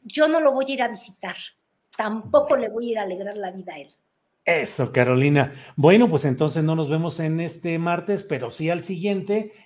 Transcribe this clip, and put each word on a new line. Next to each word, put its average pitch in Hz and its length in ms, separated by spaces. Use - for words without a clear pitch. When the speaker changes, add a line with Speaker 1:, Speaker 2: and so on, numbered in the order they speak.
Speaker 1:
yo 302 240
no 320 120
lo 302 140
voy 269 160
a 277 40
ir 262 80
a 240 60
visitar, 196 480
tampoco 220 520
Speaker 2:
Bueno. 254 140
Speaker 1:
le 220 60
voy 233 180
a 233 60
ir 220 60
a 202 40
alegrar 196 340
la 190 140
vida 180 220
a 147 60
él. 143 100
Speaker 2:
Eso, 147 460
Carolina. 131 600
Bueno, 196 340
pues 160 160
entonces 151 380
no 160 120
nos 156 140
vemos 160 300
en 160 200
este 165 380
martes, 170 460
pero 127 260
sí 156 220
al 170 100
siguiente, 202 680